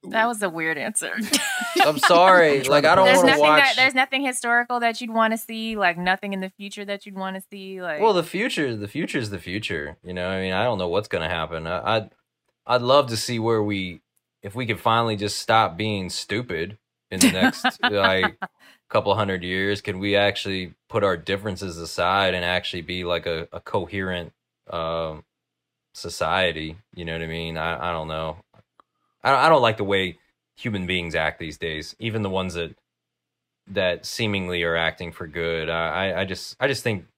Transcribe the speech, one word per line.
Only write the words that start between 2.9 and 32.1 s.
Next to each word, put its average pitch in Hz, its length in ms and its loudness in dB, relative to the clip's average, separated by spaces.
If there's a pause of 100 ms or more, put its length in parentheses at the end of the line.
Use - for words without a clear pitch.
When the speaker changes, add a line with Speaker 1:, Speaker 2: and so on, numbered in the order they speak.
Speaker 2:
I 175 60 8
don't 190 100 8
Speaker 1:
There's 262 120 8
Speaker 2:
wanna 269 120 8
Speaker 1:
nothing 294 140 4
that, 302 140 8 (100)
Speaker 2:
watch 240 80 2
Speaker 1:
there's 262 180 4
nothing 269 300 0
historical 240 560 0
that 233 200 0
you'd 240 100 -8
wanna 226 280 2
see, 226 380 -6
like, 180 200 2
nothing 190 360 0
in 196 80 -4
the 190 100 -6
future 202 340 -12
that 202 220 -8
you'd 202 80 -18
wanna 190 360 -6
see, 190 300 -12
like 160 200 -6
Speaker 2:
Well, 214 120 4
the 175 120 2
future, 180 520 -4
the 101 120 -8
future 147 300 -6
is 110 120 -4
the 98 80 -8
future. 82 680 -8
You 90 80 -12
know, 90 160 -4
I 95 120 -4
mean, 95 120 -4
I 98 120 0
don't 117 140 0
know 90 100 -2
what's 98 200 -2
gonna 82 200 -4
happen. 80 400 -6
I, 90 280 -2
I'd, 101 140 -4 (560)
I'd 120 160 2
love 131 260 4
to 113 80 -4
see 117 220 -4
where 113 240 2
we, 95 380 -2 (420)
if 98 140 -14
we 127 100 -4
could 123 140 -4
finally 113 360 2
just 101 220 -4
stop 107 380 2
being 101 340 -4
stupid 101 680 -6 (320)
in 92 100 -2
the 247 120 8
next, - 520 0
Speaker 1:
<laughs> 247 60 0
Speaker 2:
like, 190 480 0 (500)
couple 98 260 2
hundred 98 300 -2
years. 95 360 -2
Can 92 200 -6
we 101 160 0
actually 98 580 0 (140)
put 104 160 0
our 92 120 2
differences 92 640 -6
aside 92 560 0
and 90 100 -4
actually 87 380 -2
be, 87 220 -6
like, 87 220 -2
a, 82 260 -4
a 87 80 -12
coherent, 92 720 -6 (360)
um, 82 540 -6 (720)
society? 82 800 -4 (180)
You 87 100 -12
know 82 80 -8
what 82 100 -6
I 82 60 -8
mean? 82 280 -8
I, 80 340 -6
I - 20 -4
don't 80 160 -6
know. 80 300 -8 (840)
I, 135 220 4
I - 20 8
don't 156 140 8
like 110 140 4
the 104 80 -2
way 95 340 0 (380)
human 101 300 -4
beings 85 280 -2
act 78 240 0
these 78 200 -10
days, 78 400 -8
even 110 240 -4